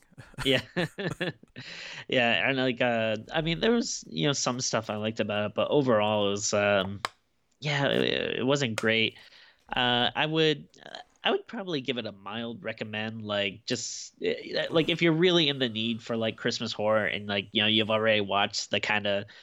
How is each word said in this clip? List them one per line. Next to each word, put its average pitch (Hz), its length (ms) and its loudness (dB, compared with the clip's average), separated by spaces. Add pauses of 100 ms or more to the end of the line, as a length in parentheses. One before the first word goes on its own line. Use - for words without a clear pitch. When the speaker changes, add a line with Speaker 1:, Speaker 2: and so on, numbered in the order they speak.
(220)
Speaker 1:
<laughs> - 240 -10
Speaker 2:
Yeah. 127 160 4 (140)
<laughs> 175 560 -4 (760)
Yeah, 117 420 2
and, 135 80 0
like, 131 240 0
uh, 113 360 2 (160)
I 160 80 0
mean, 165 180 -2
there 226 120 2
was, - 360 -2
you 156 200 -2
know, 143 60 2
some 127 260 0
stuff 117 300 -2
I 104 60 -2
liked 107 240 -4
about 104 320 -2
it, - 40 -10
but 104 140 0
overall 107 580 4
it 101 40 2
was, 104 220 -2
um, 101 480 2 (580)
yeah, 143 280 0
it, - 520 0
it 113 60 -2
wasn't 131 300 0
great. 110 400 0 (600)
Uh, 123 400 2
I 143 120 0
would, 156 400 2 (560)
I 220 80 2
would 392 160 -2
probably 185 340 -6
give 123 160 -2
it 113 80 -6
a 104 60 -8
mild 101 520 -10
recommend, 110 600 -6
like, 101 420 -2
just, - 560 -6
eh, - 140 0 (180)
eh, 156 160 -2
like, 160 200 2
if 170 120 0
you're 170 120 6
really 170 360 6
in 139 80 0
the 131 120 0
need 110 340 -2
for, 120 120 -4
like, 110 220 0
Christmas 117 360 -2
horror 107 320 2
and, 101 220 -2
like, 101 240 -2
you 107 120 2
know, 107 40 4
you've 110 220 4
already 110 320 4
watched 101 480 0
the 104 100 0
kinda, 101 460 0 (180)